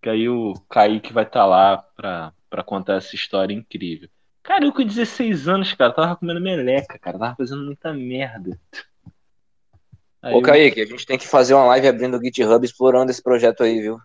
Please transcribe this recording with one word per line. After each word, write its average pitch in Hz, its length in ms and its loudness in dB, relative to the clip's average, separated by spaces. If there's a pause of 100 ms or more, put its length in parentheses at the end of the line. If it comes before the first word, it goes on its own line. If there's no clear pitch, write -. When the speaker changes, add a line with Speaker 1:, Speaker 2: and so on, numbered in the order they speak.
Speaker 1:
que - 80 -8
aí 113 200 -2
o 113 260 -4 (160)
Kaique 107 420 2
vai 113 140 0
tá 117 180 0
lá 95 340 4
pra, 85 540 -12 (160)
pra - 160 -10
contar 196 300 -4
essa - 200 -8
história 95 380 -6
incrível. 90 560 -12 (340)
Cara, 359 220 -2
eu 285 80 0
com 277 120 -2
dezesseis 214 640 -4
anos, 190 260 -2
cara, 120 180 2
tava 170 240 -2
comendo 170 240 -8
meleca, 139 580 -4
cara, 87 200 -12
tava 120 180 -8
fazendo 139 280 -10
muita 143 280 -12
merda. 123 680 -10 (1600)
Aí 127 120 -4
Speaker 2:
Ô, 120 40 8
Speaker 1:
eu 123 40 4
Speaker 2:
Kaique, 147 380 6
a 110 60 -2
gente 120 180 -16
tem 131 140 -6
que - 100 -12
fazer 127 240 4
uma 135 140 6
live 131 200 4
abrindo 123 300 0
o 117 80 -6
GitHub 120 400 2
explorando 127 460 2
esse - 120 -8
projeto 120 400 2
aí, 113 180 0
viu? 110 240 -8